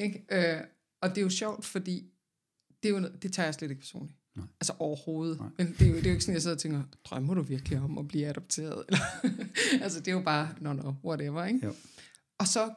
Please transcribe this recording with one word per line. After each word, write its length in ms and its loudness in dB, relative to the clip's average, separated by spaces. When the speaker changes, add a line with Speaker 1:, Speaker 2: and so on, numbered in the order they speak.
Speaker 1:
Ikke? 280 -2
Øh, 280 4
og 100 2
det 80 -2
er 40 4
jo 80 4
sjovt, 340 -2
fordi 420 -4
det 60 2
er 40 6
jo 80 2
noget, 220 -4
det 100 -4
tager 140 2
jeg 80 0
slet 160 -6
ikke 100 -8
personligt. 380 -12
Speaker 2:
Nej. 120 -8
Speaker 1:
Altså 180 -2
overhovedet. 640 -2
Speaker 2:
Nej. 80 -8
Speaker 1:
Men 80 4
det 160 4
er 80 10
jo, 60 4
det 100 2
er 40 6
jo 20 6
ikke 120 2
sådan, 100 0
jeg 80 2
sidder 140 0
og 40 -4
tænker, 220 0
"Drømmer 300 -2
du 80 2
virkelig 380 -2
om 180 -2
at 100 -6
blive 180 0
adopteret?" 580 -4
<laughs> 40 -14
Eller, 160 4
altså, 180 -2
det 80 -6
er 40 2
jo 100 2
bare, 380 2
"Nå, 120 -2
nå, 220 -4
whatever", 400 -2
ikke? 220 2
Speaker 2:
Jo. 80 -4
Speaker 1:
Og 80 4
så 300 2